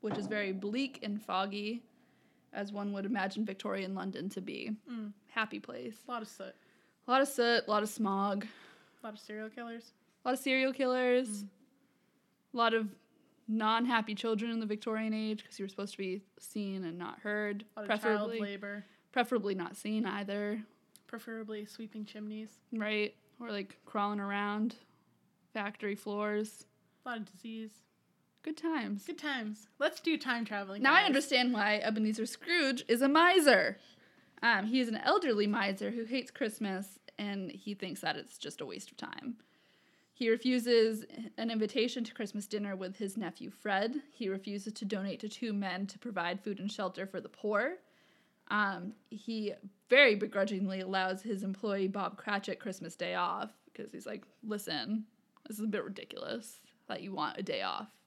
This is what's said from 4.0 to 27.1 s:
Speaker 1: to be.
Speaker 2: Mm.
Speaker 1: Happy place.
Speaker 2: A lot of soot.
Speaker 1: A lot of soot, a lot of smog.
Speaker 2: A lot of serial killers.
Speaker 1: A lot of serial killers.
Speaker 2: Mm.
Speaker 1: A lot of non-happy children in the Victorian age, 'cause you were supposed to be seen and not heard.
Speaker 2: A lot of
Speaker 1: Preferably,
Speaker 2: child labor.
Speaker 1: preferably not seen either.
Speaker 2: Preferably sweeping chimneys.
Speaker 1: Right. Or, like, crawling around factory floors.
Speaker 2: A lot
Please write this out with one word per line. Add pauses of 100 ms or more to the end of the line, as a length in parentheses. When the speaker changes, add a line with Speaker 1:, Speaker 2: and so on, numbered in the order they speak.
Speaker 1:
to
be. (200)
Speaker 2:
Mm. (180)
Speaker 1:
Happy
place. (120)
Speaker 2:
A
lot
of
soot. (520)
Speaker 1:
A
lot
of
soot,
a
lot
of
smog. (580)
Speaker 2:
A
lot
of
serial
killers. (340)
Speaker 1:
A
lot
of
serial
killers. (160)
Speaker 2:
Mm. (1040)
Speaker 1:
A
lot
of (600)
non-happy
children
in
the
Victorian
age,
'cause
you
were
supposed
to
be (160)
seen
and
not
heard. (120)
Speaker 2:
A
lot
of
Speaker 1:
Preferably,
Speaker 2:
child
labor. (260)
Speaker 1:
preferably
not
seen
either. (420)
Speaker 2:
Preferably
sweeping
chimneys. (120)
Speaker 1:
Right. (240)
Or,
like,
crawling
around (800)
factory
floors. (400)
Speaker 2:
A
lot